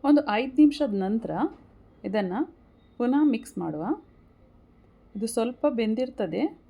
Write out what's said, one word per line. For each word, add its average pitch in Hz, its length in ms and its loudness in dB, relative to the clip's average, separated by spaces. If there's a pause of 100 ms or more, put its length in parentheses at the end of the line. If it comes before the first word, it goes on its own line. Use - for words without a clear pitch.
ಒಂದು 294 260 6
ಐದು 254 280 -2
ನಿಮಿಷದ 294 360 4
ನಂತರ 196 380 -2 (720)
ಇದನ್ನ 196 300 -2 (640)
ಪುನಃ 254 260 2
ಮಿಕ್ಸ್ 254 340 0
ಮಾಡುವ. 160 280 -6 (1300)
ಇದು 208 120 -6
ಸ್ವಲ್ಪ 240 420 -4
ಬೆಂದಿರ್ತದೆ. 226 920 -4 (100)